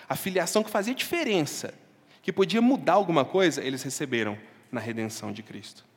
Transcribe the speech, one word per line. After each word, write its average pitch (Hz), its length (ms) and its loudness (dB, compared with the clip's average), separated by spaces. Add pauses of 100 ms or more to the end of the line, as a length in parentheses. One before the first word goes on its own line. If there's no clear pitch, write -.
a - 80 -2
filiação 185 480 0
que 214 80 -8
fazia 220 240 -2
diferença, 240 800 -2 (480)
que - 100 -6
podia 196 300 2
mudar 233 320 4
alguma 170 320 4
coisa, 156 400 2
eles 135 180 -4
receberam 117 560 -2 (320)
na 123 80 -6
redenção 110 540 -6
de 107 100 -12
Cristo. - 440 -18 (100)